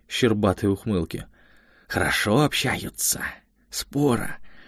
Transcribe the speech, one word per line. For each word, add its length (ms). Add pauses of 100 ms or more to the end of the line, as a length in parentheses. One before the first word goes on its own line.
щербатой 640
ухмылке. 560 (680)
«Хорошо 520
общаются. 760 (500)
Спора. 680 (300)